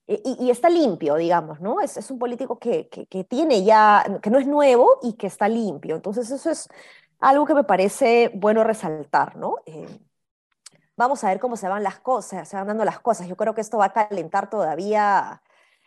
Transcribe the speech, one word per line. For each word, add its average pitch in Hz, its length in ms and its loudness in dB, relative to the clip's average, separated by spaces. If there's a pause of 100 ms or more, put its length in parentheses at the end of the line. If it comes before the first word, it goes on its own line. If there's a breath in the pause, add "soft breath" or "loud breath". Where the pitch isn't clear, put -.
eh, - 180 -4
y, 247 200 -4
y 254 60 2
está 247 200 2
limpio, 190 460 0
digamos, 165 440 -2
¿no? 233 200 -4
Es, 320 160 -4
es 240 160 -12
un 247 80 -12
político 247 400 -6
que, 202 280 -4
que, - 180 -18
que 190 180 -8
tiene 254 400 0
ya, 214 400 6 (180)
que 208 80 -2
no 247 80 4
es 262 80 2
nuevo 285 560 6
y 233 120 -4
que - 120 -10
está 202 220 -2
limpio. 190 480 -4
Entonces 214 340 -8
eso 277 180 -6
es 311 200 -6 (520 loud breath)
algo 285 260 4
que 302 80 2
me 285 100 4
parece 226 680 2
bueno 214 300 2
resaltar, 156 720 -2
¿no? 381 280 -6
Eh, 156 220 -18 (1080)
vamos 247 300 -2
a 208 40 0
ver 190 120 0
cómo 247 160 -6
se 196 120 -8
van 202 140 -4
las 190 160 -6
cosas, 196 480 -6
se 202 100 -14
van 196 100 -8
dando 214 180 -4
las - 160 -4
cosas. 196 280 -2
Yo 180 80 -12
creo 214 180 -4
que 220 80 -6
esto 214 160 -6
va 202 80 4
a 196 80 -4
calentar 202 560 -4
todavía 196 880 -2 (460)